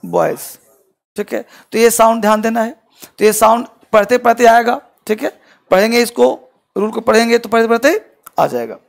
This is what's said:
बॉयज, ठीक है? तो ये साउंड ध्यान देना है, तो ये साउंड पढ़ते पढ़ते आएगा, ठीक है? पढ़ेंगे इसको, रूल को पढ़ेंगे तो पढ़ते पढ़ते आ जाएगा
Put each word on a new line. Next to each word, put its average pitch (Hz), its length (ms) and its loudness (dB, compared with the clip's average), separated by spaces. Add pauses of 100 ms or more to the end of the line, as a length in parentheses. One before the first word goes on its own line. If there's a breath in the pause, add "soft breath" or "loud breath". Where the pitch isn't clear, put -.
बॉयज, 170 360 -4 (760)
ठीक 208 160 -10
है? - 120 -8 (280 soft breath)
तो 220 60 -4
ये 226 140 4
साउंड 226 300 2
ध्यान 214 200 2
देना 226 200 -2
है, 240 140 -6 (420 loud breath)
तो 202 60 -2
ये 214 100 4
साउंड 226 320 2 (260)
पढ़ते 220 260 2
पढ़ते 240 280 2
आएगा, 233 340 2 (260)
ठीक 214 160 -6
है? - 160 -8 (320 soft breath)
पढ़ेंगे 226 320 2
इसको, 240 300 0 (440)
रूल 208 140 -4
को 226 120 -8
पढ़ेंगे 233 360 2
तो 226 100 -6
पढ़ते 226 200 0
पढ़ते 254 320 0 (380)
आ 156 80 2
जाएगा 117 320 -6 (100)